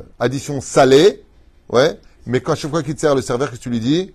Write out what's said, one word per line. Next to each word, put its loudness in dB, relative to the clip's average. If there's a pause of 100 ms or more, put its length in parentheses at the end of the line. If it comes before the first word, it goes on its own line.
(200)
addition -4
salée, 4 (460)
ouais, 0 (260)
mais -2
quand -4
chaque -8
fois -2
qu'il -8
te -14
sert 2
le 0
serveur, -4
que -14
tu -12
lui -4
dis : « -2